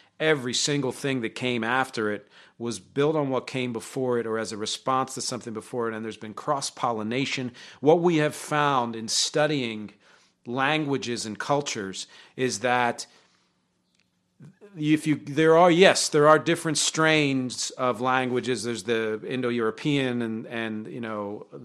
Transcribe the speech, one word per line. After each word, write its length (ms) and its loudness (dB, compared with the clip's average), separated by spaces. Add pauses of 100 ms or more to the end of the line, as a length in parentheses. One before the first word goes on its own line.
(180)
every 360 0
single 400 0
thing 280 -2
that 140 -6
came 260 -2
after 480 -2
it 160 -6 (320)
was 220 -6
built 380 0
on 120 0
what 180 -2
came 260 -4
before 440 -2
it 80 -2
or 140 -2
as 140 -6
a 40 -10
response 580 -2
to 60 -8
something 320 -8
before 360 -6
it, 40 -6
and 120 -8
there's 100 -8
been 180 -14
cross-pollination. 1160 -4 (300)
What 180 6
we 180 4
have 160 2
found 600 0
in 140 -8
studying 840 0 (560)
languages 800 -2
and 140 -8
cultures 680 -4 (300)
is 240 -2
that 480 0 (1700)
if 300 2
you, 80 2
there 420 4
are, 140 8
yes, 380 6
there 180 6
are 100 10
different 400 0
strains 960 0
of 280 -2
languages. 640 0
There's 200 -4
the 440 -2
Indo-European 960 -2
and, 240 -6
and, 400 -8
you 160 -12
know, 460 -8 (180)